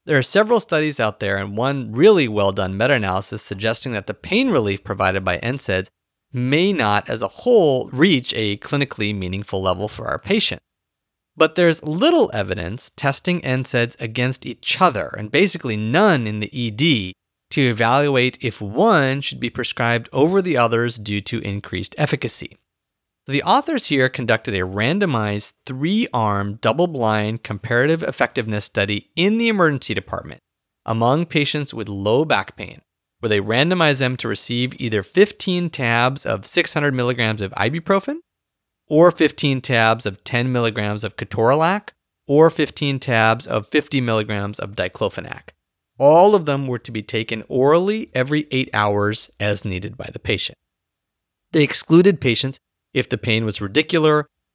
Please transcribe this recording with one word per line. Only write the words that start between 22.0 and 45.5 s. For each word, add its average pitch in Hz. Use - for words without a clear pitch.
The 139
authors 262
here 135
conducted 113
a 92
randomized 110
three-arm 120
double-blind 113
comparative 131
effectiveness 110
study 104
in 202
the 233
emergency 165
department -
among 120
patients 147
with 110
low 104
back 107
pain, 95
where 113
they 104
randomized 143
them 127
to 120
receive 120
either 110
fifteen 180
tabs 123
of 104
six -
hundred 147
milligrams 120
of 95
ibuprofen, 175
or 165
fifteen 143
tabs 113
of 98
ten 127
milligrams 107
of 110
ketorolac, 156
or 156
fifteen 143
tabs 113
of 110
fifty 147
milligrams 107
of 101
diclofenac. -